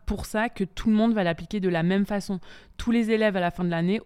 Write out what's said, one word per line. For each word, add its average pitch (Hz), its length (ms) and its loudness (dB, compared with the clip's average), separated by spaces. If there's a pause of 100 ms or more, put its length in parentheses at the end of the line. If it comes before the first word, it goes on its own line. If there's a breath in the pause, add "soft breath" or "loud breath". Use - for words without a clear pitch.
pour - 200 -4
ça 220 220 -2
que 202 160 -4
tout - 240 -4
le 220 60 4
monde 226 180 4
va 208 120 2
l'appliquer 170 360 -2
de 185 80 0
la 170 140 0
même 190 240 2
façon. 196 340 -4 (360 loud breath)
Tous - 160 -2
les 226 180 2
élèves 214 260 2
à 185 40 0
la 175 100 0
fin 180 120 -6
de 175 60 0
l'année 175 380 0